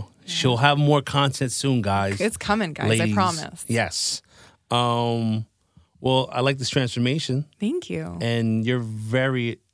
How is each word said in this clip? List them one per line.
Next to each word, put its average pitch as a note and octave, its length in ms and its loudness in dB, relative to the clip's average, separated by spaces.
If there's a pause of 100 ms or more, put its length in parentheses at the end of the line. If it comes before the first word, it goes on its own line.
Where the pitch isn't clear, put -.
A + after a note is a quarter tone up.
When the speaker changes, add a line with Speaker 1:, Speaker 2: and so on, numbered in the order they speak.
(240)
Speaker 1:
Yeah. - 20 -20
Speaker 2:
She'll B2+ 320 0
have C#3+ 220 4
more D3 220 4
content C#3 500 0
soon, C3+ 300 0
guys. G2 380 0
Speaker 1:
It's G#3+ 180 -2
coming, G3+ 360 -2
guys. - 160 -2
Speaker 2:
Ladies. G#3 240 2
Speaker 1:
I - 20 0
promise. F3 520 -2
Speaker 2:
Yes. - 540 -2 (500)
Um, A#2 720 0 (560)
well, C3 300 4
I B2 100 -2
like C3+ 160 2
this B2+ 120 -4
transformation. C3 760 0 (140)
Speaker 1:
Thank D#4 320 -2
you. E3+ 280 -8
Speaker 2:
And A2+ 460 0
you're B2+ 140 2
very, A#2 800 -2 (140)